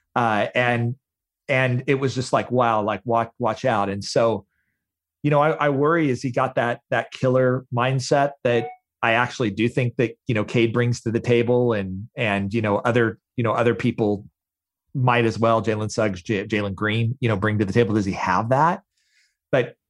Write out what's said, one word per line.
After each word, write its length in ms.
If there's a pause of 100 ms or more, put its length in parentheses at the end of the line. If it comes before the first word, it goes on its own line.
(160)
Uh, 400
and, 400 (500)
and 400
it 140
was 160
just 160
like, 180
"Wow, 320
like, 220
watch, 340
watch 260
out." 240
And 140
so, 420 (800)
you 80
know, 100
I, 100
I 180
worry, 420
is 100
he 120
got 240
that, 240 (100)
that 220
killer 600
mindset 600 (100)
that 280 (340)
I 100
actually 360
do 180
think 280
that, 160 (160)
you 80
know, 80
Cade 280
brings 280
to 100
the 80
table 540
and, 440
and, 380
you 80
know, 140
other, 420 (160)
you 80
know, 80
other 240
people 500 (720)
might 300
as 160
well, 200
Jalen 300
Suggs, 320
J-, 240
Jalen 300
Green, 420
you 100
know, 60
bring 240
to 60
the 80
table. 240
Does 80
he 80
have 380
that? 320 (680)
But 240 (160)